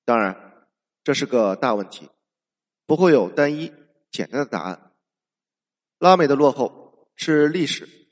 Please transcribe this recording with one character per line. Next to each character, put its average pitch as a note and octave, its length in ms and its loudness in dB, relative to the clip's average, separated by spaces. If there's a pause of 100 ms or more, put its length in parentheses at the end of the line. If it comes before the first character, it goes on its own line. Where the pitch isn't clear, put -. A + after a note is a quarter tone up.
当 A#2 120 2
然， - 480 -6 (380)
这 C#3+ 80 0
是 C3+ 140 -4
个 G#2+ 300 0
大 B2 180 -2
问 G2+ 160 -6
题， - 180 -20 (760)
不 D3+ 100 0
会 F3 160 4
有 G#2 160 2
单 D3 260 -2
一 D#3 160 -10 (400)
简 - 200 -8
单 B2+ 100 -6
的 C#3 60 -6
答 F2+ 160 -8
案。 F2+ 300 -14 (1040)
拉 F#3 180 6
美 E3+ 100 2
的 C#3 80 2
落 C#3+ 160 4
后 - 680 -8
是 D3+ 320 0
历 D3 180 -2
史 - 200 -8 (260)